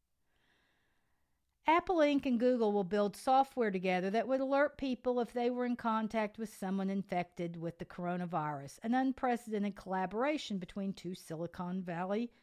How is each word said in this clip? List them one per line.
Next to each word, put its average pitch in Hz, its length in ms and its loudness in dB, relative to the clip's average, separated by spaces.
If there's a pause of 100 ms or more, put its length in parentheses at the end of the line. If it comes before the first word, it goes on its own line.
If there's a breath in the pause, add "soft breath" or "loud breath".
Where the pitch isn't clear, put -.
(1700)
Apple 349 280 4
Inc 294 280 4
and 247 140 2
Google 240 320 4
will 202 140 2
build 202 320 0
software 262 540 2
together 185 400 0
that 214 140 2
would 262 140 0
alert 277 380 2
people 247 420 -2
if 233 140 -2
they 240 160 0
were 247 160 -2
in 247 100 0
contact 220 640 0
with 220 100 -6
someone 196 420 -2
infected 175 680 -4
with 165 180 -6
the 175 60 -10
coronavirus, 165 1000 -4
an 226 100 0
unprecedented 240 800 0
collaboration 196 840 -2
between 196 340 -6
two 180 200 -10
Silicon 175 680 -6
Valley 185 500 -4 (120)